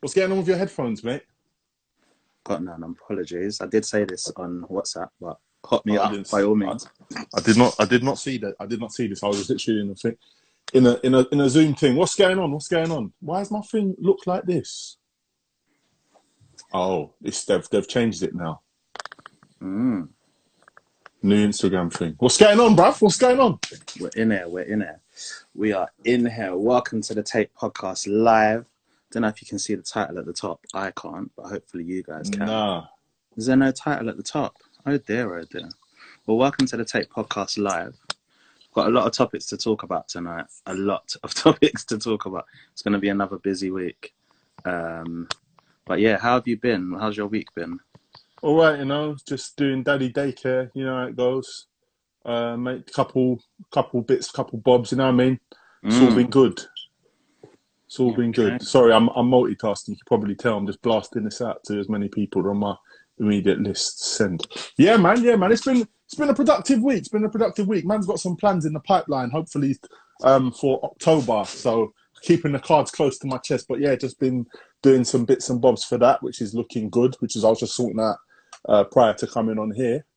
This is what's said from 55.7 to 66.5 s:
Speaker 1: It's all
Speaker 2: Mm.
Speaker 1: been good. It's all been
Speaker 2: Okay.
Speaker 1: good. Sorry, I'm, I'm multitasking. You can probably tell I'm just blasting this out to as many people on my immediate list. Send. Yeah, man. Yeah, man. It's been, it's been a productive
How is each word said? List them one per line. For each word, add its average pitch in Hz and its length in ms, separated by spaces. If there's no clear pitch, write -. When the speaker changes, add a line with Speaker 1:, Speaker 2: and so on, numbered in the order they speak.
Speaker 1:
It's 110 160
all 127 80
Speaker 2:
Mm. 113 80
Speaker 1:
been 123 160
good. 131 280
It's - 140
all 123 160
been 120 140
Speaker 2:
Okay. 110 280
Speaker 1:
good. - 60
Sorry, 117 300
I'm, 113 160
I'm 123 200
multitasking. 110 600
You 104 80
can - 100
probably 101 260
tell 110 240
I'm 101 80
just 98 160
blasting 110 420
this 104 160
out 117 260
to 104 120
as 98 100
many 101 200
people 98 420
on 101 80
my 101 180
immediate 104 400
list. - 440
Send. 92 440
Yeah, 202 220
man. 208 260
Yeah, 233 120
man. 196 160
It's 226 140
been, 247 220
it's - 100
been 294 140
a 269 40
productive 262 480